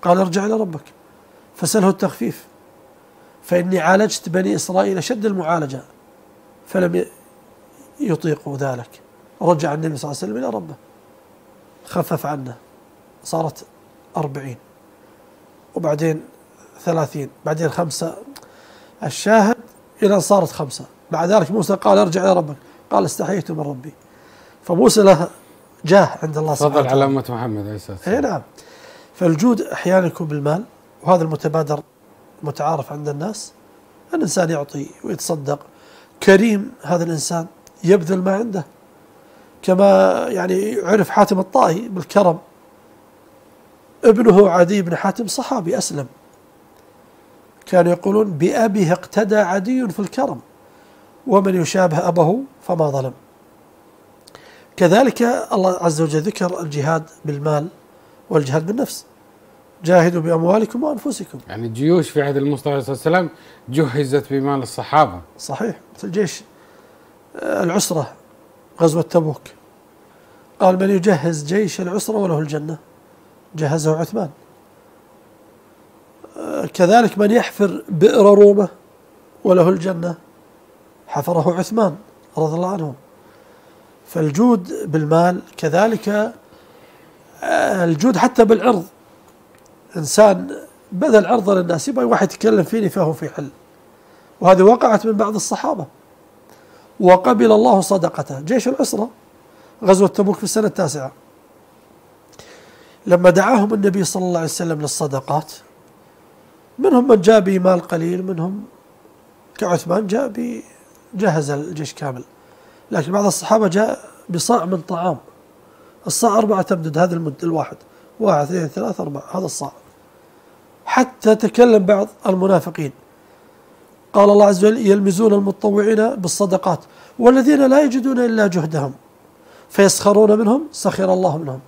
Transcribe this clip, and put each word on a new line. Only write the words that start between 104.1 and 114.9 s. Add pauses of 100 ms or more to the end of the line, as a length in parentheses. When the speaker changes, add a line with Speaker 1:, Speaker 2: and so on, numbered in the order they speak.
Speaker 1:
الله
عليه
وسلم
للصدقات، (1300)
منهم
من
جاء
بمال
قليل،
منهم (920)
كعثمان
جاء
ب-، (520)
جهز
الجيش
كامل، (640)
لكن
بعض
الصحابة
جاء (200)
بصاع
من
طعام، (880)